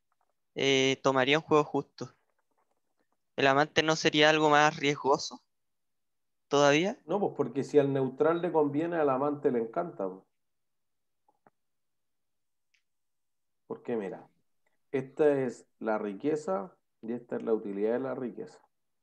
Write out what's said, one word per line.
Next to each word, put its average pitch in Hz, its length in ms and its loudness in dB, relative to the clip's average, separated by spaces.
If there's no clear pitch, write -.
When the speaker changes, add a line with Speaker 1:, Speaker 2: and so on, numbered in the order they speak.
Speaker 1:
eh, 135 480 0
tomaría 135 360 2
un 156 40 -8
juego 151 200 2
justo. - 500 -8
¿El 135 120 2
amante 147 340 2
no 156 140 2
sería 156 340 4
algo 156 200 4
más 151 280 4
riesgoso 143 640 -2
todavía? 147 580 2
Speaker 2:
No, 185 140 -4
pues, 185 160 -4
porque 127 280 -4
si - 160 2
al 139 120 4
neutral 139 500 0
le 175 100 -4
conviene, 156 460 0
al 151 120 2
amante 143 420 -2
le 120 80 0
encanta, 127 480 -6
pues. 95 160 -14
Porque - 300 -10
mira, 92 340 -8
esta 143 400 0
es 131 360 -4
la 110 180 -2
riqueza 147 800 -6
y 113 120 -8
esta 120 240 -8
es 117 60 -10
la 117 100 -2
utilidad 104 400 -2
de 123 60 -2
la 131 140 -6
riqueza. 127 460 -10